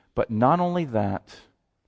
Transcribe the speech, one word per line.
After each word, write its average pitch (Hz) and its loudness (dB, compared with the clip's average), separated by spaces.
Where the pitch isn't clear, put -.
but 117 -2
not 127 2
only 175 -2
that, 104 -4